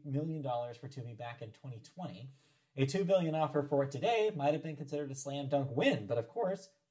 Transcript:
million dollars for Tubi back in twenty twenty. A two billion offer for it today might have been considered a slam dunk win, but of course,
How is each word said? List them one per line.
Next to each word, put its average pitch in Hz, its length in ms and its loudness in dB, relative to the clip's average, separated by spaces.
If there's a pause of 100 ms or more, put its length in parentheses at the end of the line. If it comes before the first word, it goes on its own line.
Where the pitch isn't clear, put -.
million 151 380 -2
dollars 120 340 -4
for 131 120 -14
Tubi 120 280 -10
back 117 260 -10
in 110 100 -12
twenty 117 280 -14
twenty. 110 500 -12 (460)
A 135 100 4
two 190 180 2
billion 175 300 4
offer 151 280 4
for 143 220 4
it 135 60 -4
today 214 460 2
might 143 160 4
have 156 100 -2
been 156 140 -6
considered 147 340 -4
a 135 40 -8
slam 139 340 -4
dunk 135 260 2
win, 170 320 4
but 117 120 0
of 113 100 0
course, 190 400 -2 (220)